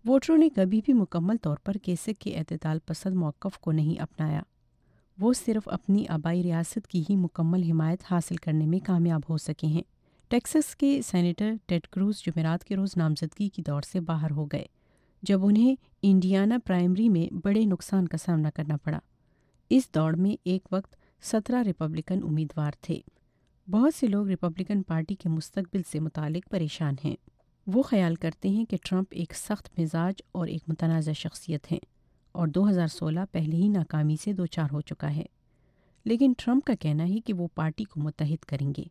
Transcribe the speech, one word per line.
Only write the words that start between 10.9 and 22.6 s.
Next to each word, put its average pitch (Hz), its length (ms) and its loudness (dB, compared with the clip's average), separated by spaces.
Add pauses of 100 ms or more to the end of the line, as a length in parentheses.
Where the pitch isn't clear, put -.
سینیٹر 180 480 0 (120)
ٹیڈ 170 220 -2
کروز 196 360 -2
جمعرات 165 400 0
کے - 120 -4
روز 190 220 -2
نامزدگی 160 520 -2
کی - 120 -8
دوڑ 143 200 -2
سے - 180 -6
باہر 160 320 -2
ہو 151 140 -2
گئے، 147 200 -6 (580)
جب 196 220 2
انہیں 226 300 6 (260)
انڈیانا 190 640 4
پرائمری 185 440 4
میں 165 240 2
بڑے 202 320 2
نقصان 185 420 0
کا 165 100 -4
سامنا 156 320 0
کرنا 151 280 -4
پڑا۔ 151 220 -4 (720)
اس 262 240 4
دوڑ 160 200 2
میں 190 280 2
ایک 185 300 -2
وقت 190 220 -6 (280)
سترہ 240 400 0
ریپبلکن 160 600 -2
امیدوار 151 480 -2 (100)